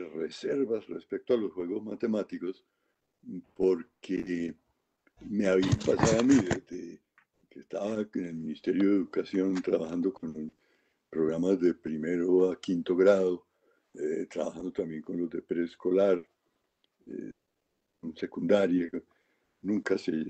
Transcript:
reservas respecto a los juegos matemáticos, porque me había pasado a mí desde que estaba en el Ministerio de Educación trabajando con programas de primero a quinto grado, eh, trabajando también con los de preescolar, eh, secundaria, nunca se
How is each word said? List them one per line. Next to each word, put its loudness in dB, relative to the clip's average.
reservas -4
respecto -6
a 4
los -2
juegos -6
matemáticos, -4
porque -2
me 0
había 4
pasado 4
a 4
mí 8
desde -2
que -20
estaba -6
en -4
el -8
Ministerio 0
de 6
Educación 0
trabajando 0
con -8
programas 0
de 4
primero 2
a -8
quinto -2
grado, 4
eh, -4
trabajando -6
también -6
con -6
los -2
de -8
preescolar, 0
eh, -12
secundaria, 2
nunca -2
se -4